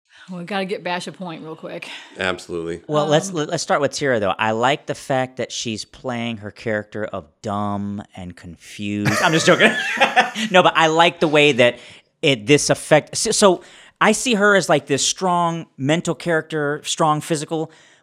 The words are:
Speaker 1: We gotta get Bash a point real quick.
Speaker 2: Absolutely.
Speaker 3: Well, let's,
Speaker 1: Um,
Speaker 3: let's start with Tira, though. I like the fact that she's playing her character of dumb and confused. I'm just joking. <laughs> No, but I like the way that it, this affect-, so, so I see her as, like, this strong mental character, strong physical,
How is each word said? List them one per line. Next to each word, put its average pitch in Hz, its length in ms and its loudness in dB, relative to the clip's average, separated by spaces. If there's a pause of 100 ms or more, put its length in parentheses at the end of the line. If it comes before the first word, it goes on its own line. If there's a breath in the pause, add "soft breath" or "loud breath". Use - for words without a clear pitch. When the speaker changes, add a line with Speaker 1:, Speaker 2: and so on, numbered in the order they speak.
(320 loud breath)
Speaker 1:
We 175 100 -12
gotta 196 220 -6
get 180 180 -8
Bash 180 240 -6
a 180 60 -12
point 160 320 -14
real 160 100 -14
quick. 170 340 -14 (300 loud breath)
Speaker 2:
Absolutely. 85 680 -6
Speaker 3:
Well, 151 180 0
let's, 156 220 2
Speaker 1:
Um, 185 80 -8
Speaker 3:
let's 151 260 -4
start 170 180 0
with 139 120 0
Tira, 131 260 0
though. 98 180 0
I 110 140 0
like 123 360 0
the 143 80 -6
fact 131 420 -4
that - 160 -8
she's 110 320 -8
playing 117 540 -8
her 101 120 -12
character 107 540 -6
of 92 240 -8 (140)
dumb 101 600 -4 (140)
and 90 200 -14
confused. 104 760 -6 (100)
I'm 175 100 2
just 160 140 2
joking. 175 240 6
<laughs> - 800 0
No, 185 120 6
but 160 140 4
I 160 120 4
like 165 320 2
the 170 80 4
way 147 240 6
that 120 260 4 (420 loud breath)
it, 131 260 0
this 143 220 4
affect-, - 480 2
so, - 140 -2
so 196 320 4 (400 loud breath)
I 202 100 6
see 233 220 -2
her 202 200 4
as, 180 140 2
like, 151 180 2
this 139 200 0
strong 175 600 -2 (120)
mental 156 360 0
character, 156 680 -4
strong 151 380 0
physical, 156 480 -4 (320 soft breath)